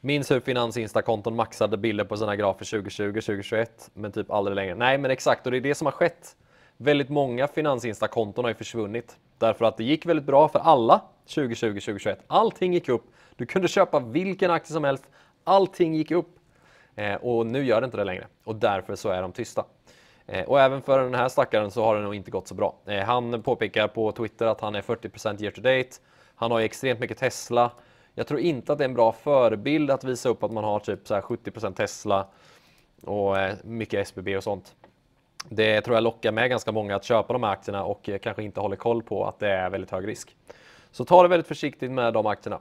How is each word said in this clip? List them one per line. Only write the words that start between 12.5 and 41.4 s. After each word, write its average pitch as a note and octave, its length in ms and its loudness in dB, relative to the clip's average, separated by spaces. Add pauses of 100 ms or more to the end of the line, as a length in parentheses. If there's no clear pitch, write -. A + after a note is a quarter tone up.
gick F3 160 -2
upp. A#2 160 0 (320)
Du B2 100 -6
kunde F#3 220 0
köpa - 320 4
vilken F3 500 0
aktie E3 220 -2
som D3+ 120 -2
helst. C#3 200 0 (400)
Allting F3+ 500 2
gick D#3 160 -2
upp. E3+ 280 -2 (580)
Eh, G#2 180 -4
och A#2 320 0
nu C3 180 -2
gör A2+ 160 4
det B2+ 40 -2
inte A#2 120 -6
det G2+ 80 0
längre. F#2 220 -6 (180)
Och A2 120 -8
därför G2+ 380 0
så G2+ 140 -6
är F#2 140 0
de F#2 100 -8
tysta. - 320 -6 (640)
Eh, - 180 -6
och C#3 160 2
även C3+ 220 4
för C3+ 160 4
den B2+ 160 0
här B2 140 0
stackaren A2 420 2
så A2 140 -2
har A2 120 4
det G#2 60 -2
nog G#2 120 -6
inte G2 160 -12
gått F#2+ 180 -6
så G2 60 -14
bra. G2 200 -2 (120)
Eh, G2 180 -4
han A#2+ 380 -2
påpekar G#2+ 460 0
på A2 240 -2
Twitter A2+ 340 -4
att A2 140 0
han G#2 140 -6
är G2+ 80 -6
fyrtio A2+ 260 -6
procent G2+ 340 -6
year G2+ 100 -4
to - 80 -18
date. B2+ 300 2 (440)
Han A#2 160 -2
har A#2 80 2
ju A2 60 2
extremt A2+ 360 -2
mycket A2 180 -6
Tesla. A#2+ 520 0 (440)
Jag A#2+ 120 -6
tror C#3+ 140 -2
inte C#3 320 -2
att - 60 0
det C#3+ 60 0
är C3 40 0
en C3 60 -4
bra A#2 180 4
förebild C3+ 800 2
att C3+ 140 0
visa B2+ 240 -2
upp A2+ 140 0
att G#2+ 100 -4
man G#2+ 120 -4
har G#2 160 0
typ - 280 -8
så A2 60 0
här G2+ 60 0
sjuttio A2+ 300 -8
procent G2 260 -8
Tesla G2+ 500 0 (760)
och, G2 360 -2
eh, G2 160 -2 (100)
mycket A2 360 -6
S - 140 -6
B F#2+ 80 -12
B F#2+ 140 -4
och G2 80 -6
sånt. G2+ 300 -8 (760)
Det G#2+ 320 2
tror A#2 160 0
jag A2+ 80 4
lockar A2+ 280 0
med A#2 180 2
ganska A2+ 220 -2
många G#2 240 -2
att G2 80 -6
köpa A2+ 280 2
de B2 100 0
här G#2+ 80 0
aktierna G2 340 -6
och, G2 240 -8
eh, G2 100 -4
kanske G#2+ 240 -6
inte G#2 180 -8
håller G2 160 -4
koll A#2 260 -2
på G2+ 220 -4
att G2+ 140 -6
det G#2 100 -2
är F#2 220 0
väldigt F#2+ 200 -8
hög F#2+ 180 -6
risk. - 280 -12 (540)
Så - 140 -8
ta F3+ 180 8
det F3 60 8
väldigt F3 180 2